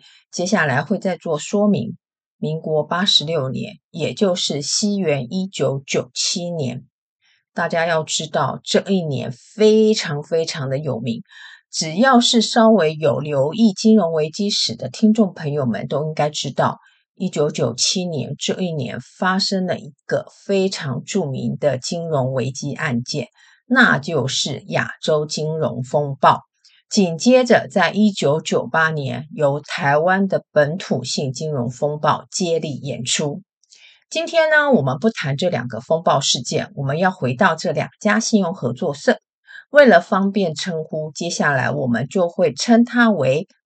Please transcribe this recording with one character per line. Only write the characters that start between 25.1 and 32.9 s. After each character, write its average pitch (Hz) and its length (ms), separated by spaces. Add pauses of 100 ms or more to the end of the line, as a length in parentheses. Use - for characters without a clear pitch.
金 156 320
融 123 240
风 143 380
暴。 - 220 (480)
紧 170 280
接 254 260
着 220 240
在 165 220
一 208 220
九 156 280
九 151 280
八 160 240
年， 127 420
由 147 280
台 147 360
湾 185 300
的 160 240
本 151 260
土 135 260
性 131 300
金 156 180
融 120 200
风 151 280
暴 151 300
接 165 300
力 151 160
演 127 280